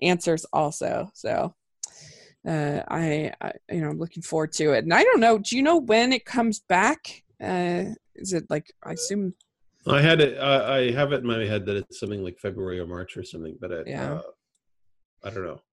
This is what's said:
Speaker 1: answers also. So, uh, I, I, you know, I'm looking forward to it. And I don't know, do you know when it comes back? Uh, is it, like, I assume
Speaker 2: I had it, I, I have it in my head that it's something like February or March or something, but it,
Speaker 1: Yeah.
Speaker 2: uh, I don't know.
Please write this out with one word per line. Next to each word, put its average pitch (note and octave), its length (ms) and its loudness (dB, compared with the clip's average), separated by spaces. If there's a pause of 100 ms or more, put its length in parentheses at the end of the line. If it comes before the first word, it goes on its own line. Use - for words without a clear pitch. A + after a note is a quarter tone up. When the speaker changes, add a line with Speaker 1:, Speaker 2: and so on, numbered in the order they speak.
Speaker 1:
answers E3+ 500 2
also. D3+ 600 -2
So, - 400 -4 (920)
uh, D3 420 -2
I, D#3 520 -2
I, - 120 -8 (180)
you E3+ 100 -2
know, D3+ 80 -2
I'm D3+ 100 -6
looking E3 240 -8
forward D#3 300 -2
to D3+ 200 2
it. A#2 120 2
And E3 80 0
I A#3 100 6
don't A4+ 180 6
know, A3+ 180 6
do G#3+ 180 -4
you C4+ 60 2
know E4 160 6
when A#3+ 340 4
it - 140 -2
comes A#3 340 0
back? - 640 0 (180)
Uh, F3 420 -2 (300)
is F#3+ 200 -6
it, D#3+ 160 -2
like, D3+ 200 -4 (140)
I - 80 -10
assume F#3+ 420 -4 (520)
Speaker 2:
I C#3 160 4
had D#3+ 180 6
it, C3+ 180 4
I, C3+ 380 2
I B2+ 160 2
have C#3+ 200 0
it C3 100 0
in A#2+ 40 -6
my A2+ 180 0
head G#2 220 -2
that G2+ 100 -2
it's - 220 -8
something G2+ 240 -6
like F2+ 160 -10
February F#2 400 -6
or F2 80 -6
March F2 300 -10
or F#2 80 -10
something, D#2+ 360 -12
but F2+ 120 -10
it, D#2+ 160 -8
Speaker 1:
Yeah. C#3 260 -6
Speaker 2:
uh, - 80 -8 (1040)
I G2+ 60 -10
don't G2 140 -10
know. D#2 180 -12 (100)